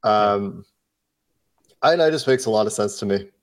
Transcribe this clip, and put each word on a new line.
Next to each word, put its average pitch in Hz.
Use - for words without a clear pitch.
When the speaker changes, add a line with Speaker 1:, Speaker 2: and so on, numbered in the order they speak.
Speaker 1:
Um, 101
Speaker 2:
Yeah. 143
Speaker 1:
Ioannidis 160
makes 131
a 113
lot 110
of 107
sense 104
to 107
me. 98